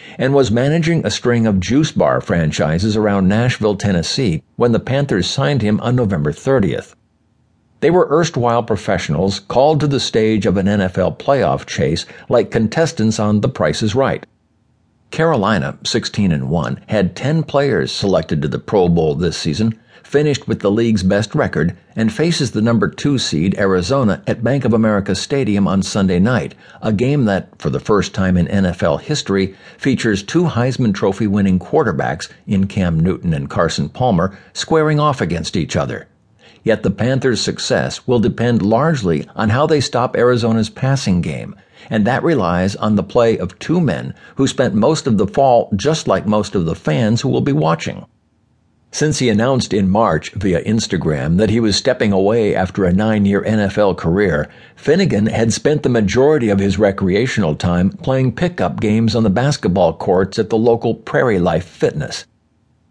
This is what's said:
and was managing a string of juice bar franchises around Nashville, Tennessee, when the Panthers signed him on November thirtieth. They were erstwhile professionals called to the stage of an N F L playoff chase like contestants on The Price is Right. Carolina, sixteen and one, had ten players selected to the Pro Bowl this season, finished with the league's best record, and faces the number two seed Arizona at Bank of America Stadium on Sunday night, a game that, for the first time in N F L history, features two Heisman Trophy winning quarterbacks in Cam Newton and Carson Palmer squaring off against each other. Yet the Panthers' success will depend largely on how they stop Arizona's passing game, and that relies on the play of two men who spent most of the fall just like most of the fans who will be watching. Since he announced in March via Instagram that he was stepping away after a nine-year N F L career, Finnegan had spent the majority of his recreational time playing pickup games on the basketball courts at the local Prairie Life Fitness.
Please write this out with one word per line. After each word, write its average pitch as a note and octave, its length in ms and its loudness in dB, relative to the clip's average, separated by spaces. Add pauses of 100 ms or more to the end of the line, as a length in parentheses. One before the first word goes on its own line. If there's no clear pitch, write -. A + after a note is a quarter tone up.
(180)
and C3 160 0
was C3+ 160 4
managing D3+ 560 0
a G#2+ 60 -2
string A#2+ 340 0
of G2+ 140 2
juice B2+ 320 0
bar C2+ 300 0
franchises E2+ 760 0
around G2+ 320 2
Nashville, G#2+ 480 0
Tennessee, G2 640 -2 (140)
when A#2+ 160 2
the A2 80 2
Panthers C3+ 480 -2
signed C#3 340 -2
him G#2 200 0
on B2 160 0
November F#2 340 0
thirtieth. G2 640 -2 (840)
They D3+ 100 4
were F3 180 4
erstwhile B2 540 0
professionals F#2+ 800 -2
called C#3+ 400 2
to D3+ 60 0
the C#3 120 0
stage A2 460 0
of F#2+ 100 2
an F#2+ 120 0
N G#2 120 2
F F2+ 180 -2
L F2+ 140 0
playoff F#2 540 0
chase - 400 -2 (240)
like A2+ 220 2
contestants A2+ 680 0
on G#2 220 2
The C3 80 0
Price F2 340 -2
is G#2 100 0
Right. A#2+ 320 0 (840)
Carolina, G#2 720 0
sixteen G2+ 480 -2
and C2+ 180 -2
one, C#2+ 380 -4
had G2 300 0
ten D#3 260 -2
players B2 480 0
selected E2+ 500 0
to D2 60 -2
the C2 120 -4
Pro F#2+ 280 2
Bowl E2 260 2
this D#2+ 220 -4
season, G#2+ 420 -2 (260)
finished D3 440 0
with - 120 -4
the G2+ 120 0
league's A2 320 2
best G2+ 320 0
record, F2+ 400 0 (200)
and A2 160 0
faces D#3 400 -2
the G#2 100 -2
number A2 280 2
two C#3+ 280 -2
seed F#2 400 -2
Arizona F#2+ 720 0
at A2+ 160 -4
Bank C3 220 0
of A2+ 80 0
America G#2 420 0
Stadium G#2 520 -2
on F#2+ 140 0
Sunday F#2 380 0
night, G#2 340 0 (280)
a A2+ 100 -2
game B2+ 340 0
that, F#2+ 240 0 (100)
for - 100 -4
the C#2 100 -2
first G2+ 340 0
time F#2 220 0
in F2 120 2
N G2 180 0
F E2+ 180 -4
L D#2 140 2
history, G2 560 -2 (240)
features A2 460 -2
two F3 220 0
Heisman B2 480 0
Trophy G#2 340 -2
winning G2 320 2
quarterbacks E2 720 -2 (180)
in G2 200 0
Cam F2 320 0
Newton E2+ 340 0
and C#2 160 -6
Carson D#2+ 400 -2
Palmer F#2+ 480 0 (160)
squaring D#3 460 0
off D3 220 0
against E2 360 -6
each D#2 180 -4
other. B1+ 320 -6 (560)
Yet A2 200 0
the F#2+ 80 0
Panthers' B2 500 -2
success - 640 -4
will B2 140 2
depend A2+ 420 0
largely A2 640 0 (100)
on G#2+ 140 -2
how B2+ 160 2
they D#3 160 2
stop B2+ 360 -2
Arizona's A#2 520 2
passing C3 520 -2
game, C#2+ 340 -8 (340)
and G#2+ 160 0
that B2 180 0
relies G2 520 0
on G#2+ 200 0
the G2 80 2
play A#2 340 2
of - 220 -8
two E3+ 200 0
men D#2 340 -2 (220)
who C3+ 100 0
spent C3 300 0
most C#3 320 2
of A2+ 100 2
the G2 100 2
fall B2+ 480 2
just C3+ 320 -2
like F#2+ 200 0
most G#2+ 260 0
of F2+ 120 0
the D#2+ 100 -4
fans A#2+ 460 0
who C3+ 80 -2
will B2+ 120 0
be C#3 120 0
watching. D#3 520 -2 (880)
Since D3+ 260 -2
he B2 100 2
announced A#2 440 2
in G2 160 2
March F#2+ 440 2
via F2+ 320 0
Instagram E2 720 0
that G#2 120 2
he A#2 120 2
was G#2+ 160 0
stepping B2 340 0
away G2+ 420 2
after F#2+ 300 -2
a F2 80 2
nine-year G2+ 540 2
N G#2+ 160 2
F G2 160 -2
L G2+ 180 2
career, E2 540 0 (260)
Finnegan C#3 520 0
had A2 260 0
spent D3 280 0
the D3 80 0
majority A#2+ 600 2
of G2 100 2
his G2 180 0
recreational G2 800 0
time F2+ 340 0
playing C3 440 -2
pickup F3 480 -4
games A2 340 2
on A2+ 80 2
the A2 60 2
basketball F#2+ 640 2
courts F#2+ 440 0
at A2 120 -2
the A2+ 80 0
local A#2 360 2
Prairie A#2+ 460 0
Life E2+ 240 0
Fitness. - 640 -4 (640)